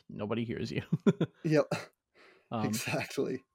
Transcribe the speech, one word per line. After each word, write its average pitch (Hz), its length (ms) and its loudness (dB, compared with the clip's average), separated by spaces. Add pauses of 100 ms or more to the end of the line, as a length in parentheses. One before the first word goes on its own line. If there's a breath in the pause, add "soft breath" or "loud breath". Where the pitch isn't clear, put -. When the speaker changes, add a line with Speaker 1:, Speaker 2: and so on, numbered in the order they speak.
Speaker 1:
Nobody 110 360 -2
hears 117 260 -4
you. - 120 -2 (220)
<laughs> - 380 2
Speaker 2:
Yep. 151 220 4 (840 soft breath)
Speaker 1:
Um, 110 140 -2
Speaker 2:
Exactly. 123 760 -2 (120)